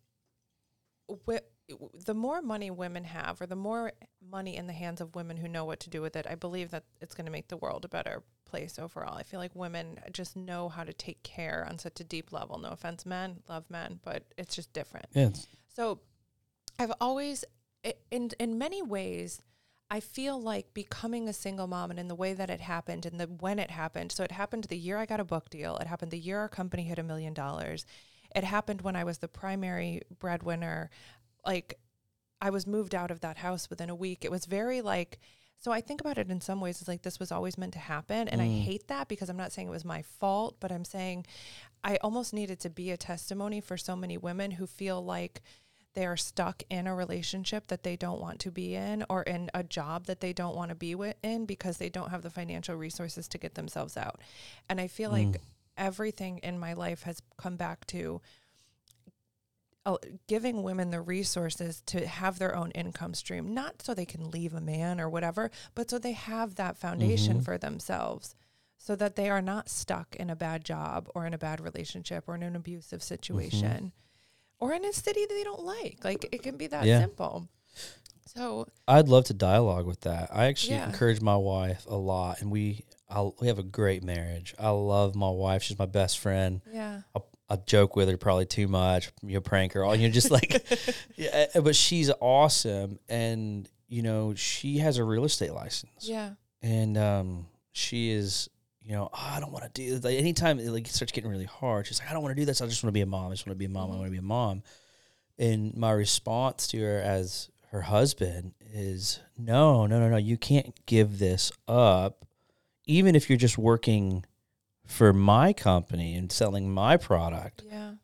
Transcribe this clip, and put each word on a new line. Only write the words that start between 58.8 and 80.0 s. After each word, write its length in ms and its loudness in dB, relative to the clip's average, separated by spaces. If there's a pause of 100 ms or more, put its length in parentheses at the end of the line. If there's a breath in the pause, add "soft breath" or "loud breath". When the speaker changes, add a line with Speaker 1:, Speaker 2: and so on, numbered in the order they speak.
Speaker 1:
uh, 120 0 (320)
giving 340 -2
women 280 -4
the 100 -4
resources 880 -4
to 200 -4
have 320 -4
their 160 -2
own 160 -4
income 440 -8
stream, 380 -6
not 300 -8
so 120 -6
they 120 -6
can 240 -12
leave 240 -6
a 60 -6
man 400 -4
or 80 -4
whatever, 420 -2 (240 loud breath)
but 160 -6
so 80 -2
they 140 -4
have 420 -6
that 240 -4
foundation 600 2
Speaker 2:
Mm-hmm. 60 0
Speaker 1:
for 140 -4
themselves, 800 -6 (420)
so 180 -6
that 200 -2
they 120 -2
are 140 0
not 260 -6
stuck 480 -6
in 140 -6
a 60 -4
bad 280 -4
job 500 -6
or 120 -6
in 80 -6
a 40 -8
bad 220 -6
relationship 680 -8
or 80 -8
in 60 -8
an 140 -6
abusive 440 -10
Speaker 2:
Mm-hmm. 140 -10
Speaker 1:
situation 800 -2 (680)
or 120 0
in 120 -2
a 80 -2
city 340 0
that 80 -6
they 80 -2
don't 220 -8
like. 400 -8
Like, 260 -4
it 140 -6
can 120 -8
be 120 -8
that 180 2
Speaker 2:
Yeah. 140 8
Speaker 1:
simple. 480 -2 (800 loud breath)
So 420 -8 (180)
Speaker 2:
I'd 220 10
love 160 12
to 100 -2
dialogue 520 6
with 160 -4